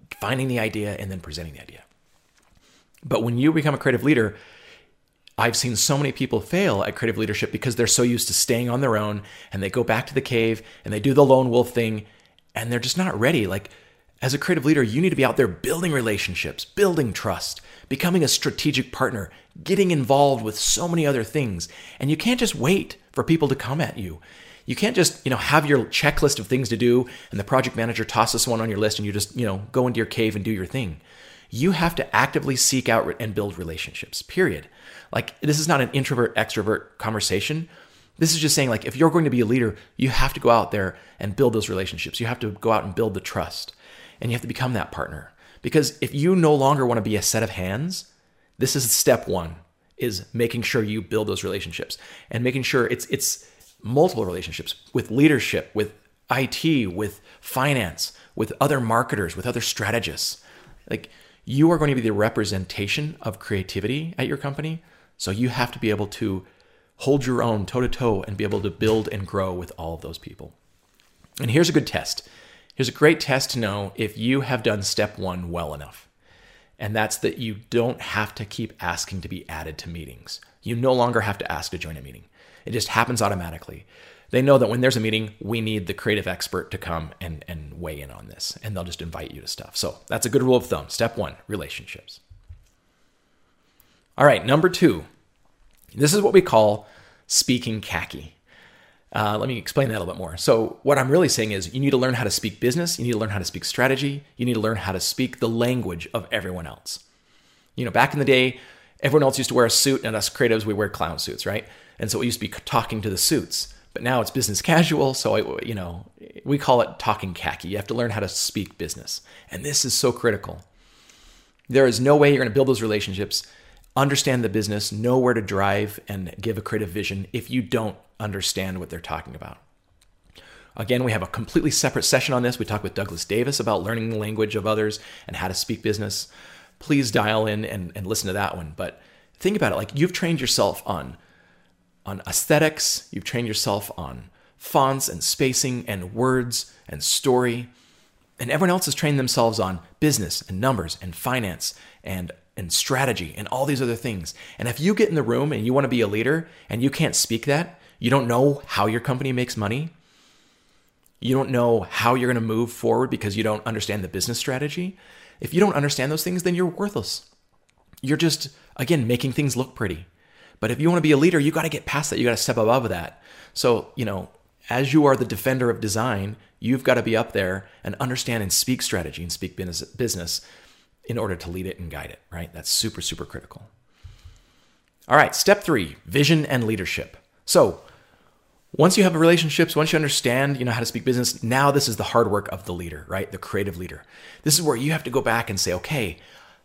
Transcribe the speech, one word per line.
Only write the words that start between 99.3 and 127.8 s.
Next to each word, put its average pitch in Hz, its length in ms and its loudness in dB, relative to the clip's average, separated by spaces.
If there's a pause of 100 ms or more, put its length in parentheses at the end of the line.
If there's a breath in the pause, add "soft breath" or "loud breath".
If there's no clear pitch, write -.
let 107 120 -4
me 123 80 -6
explain 135 320 -2
that 110 80 -4
a - 20 -4
little 87 140 -6
bit 85 60 -12
more. 87 180 -10
So 113 460 2
what 139 140 4
I'm 131 120 2
really 160 180 6
saying 107 240 0
is 87 220 -6
you 131 80 -2
need 139 80 2
to 139 80 4
learn 127 160 2
how 117 100 -2
to 101 80 0
speak - 300 -4
business. 165 360 0
You - 60 -6
need 120 80 0
to 110 60 0
learn 104 140 -2
how 101 80 -2
to 92 60 -4
speak - 200 -8
strategy. 135 580 0 (140 soft breath)
You 120 80 -2
need 123 80 0
to 110 80 0
learn 110 160 0
how 92 160 -4
to 90 80 -4
speak - 380 -2
the 117 100 0
language 113 640 -2
of 113 180 -6
everyone 92 360 -4
else. - 320 -14 (760 soft breath)
You 123 80 -4
know, 110 80 -4
back 131 220 4
in 147 60 -2
the 135 60 0
day, 127 340 4 (420 loud breath)
everyone 139 220 4
else 135 140 4
used 127 120 -2
to - 60 -4
wear 123 100 8
a 113 40 4
suit, 135 360 2
and 110 100 -2
us 104 140 -2
creatives, 113 340 2
we 104 100 -2
wear 101 140 0
clown 80 320 -4
suits, - 260 -8
right? 104 200 -4 (360 loud breath)
And 107 100 -4
so 104 100 -2
it 120 40 0
used 120 160 -2
to 104 60 -4
be - 60 -12
c-, - 120 -14
talking 113 360 -2
to 107 80 -4
the 95 80 -4
suits, - 560 0 (200 soft breath)
but - 100 -8
now 123 160 0
it's 110 120 -4
business 104 300 -2
casual. 151 520 4
So, 107 240 0
I, - 260 -4
you 113 100 -8
know, 90 340 -10 (360)
we 139 140 2
call 127 240 4
it - 180 -4
talking 101 340 -2
khaki. 85 360 -6
You 101 80 -4
have 101 100 -6
to 117 60 -6
learn 117 180 -2
how 107 80 -4
to 101 80 -2
speak - 500 -6
business. - 440 -10 (280 loud breath)
And 92 140 -10
this 143 220 0
is 123 80 -2
so 123 180 4
critical. 101 540 -2 (1040 soft breath)
There 131 180 8
is 117 140 2
no 143 160 8
way 143 120 8
you're 131 140 6
gonna 120 60 0
build 131 180 4
those 120 140 2
relationships, 101 640 -2 (480 loud breath)
understand 135 480 2
the 104 60 0
business, 104 420 -2
know 120 260 2
where 123 160 6
to 113 80 2
drive, 101 680 0
and 95 320 -8
give 107 160 -2
a - 40 -6
creative 104 280 -4
vision 98 420 -6
if - 180 -8
you 123 120 0
don't 110 340 -4 (240)